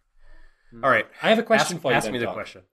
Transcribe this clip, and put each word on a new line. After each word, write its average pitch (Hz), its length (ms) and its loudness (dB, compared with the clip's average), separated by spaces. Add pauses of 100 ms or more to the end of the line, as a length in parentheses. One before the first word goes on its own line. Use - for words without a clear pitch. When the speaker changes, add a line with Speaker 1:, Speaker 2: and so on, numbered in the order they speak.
(720)
Speaker 1:
Mm. 120 120 -12
Speaker 2:
All 135 60 4
right. 110 160 2 (160)
Speaker 1:
I 170 80 2
have 220 80 4
a 226 40 -2
question 214 340 0
Speaker 2:
Ask, - 60 -14
Speaker 1:
for 135 80 -2
you 131 60 2
Speaker 2:
ask - 80 0
Speaker 1:
then, 214 80 -6
Speaker 2:
me 127 60 -6
the 117 80 -4
Speaker 1:
Doc. 92 80 -8
Speaker 2:
question. 98 280 -14 (100)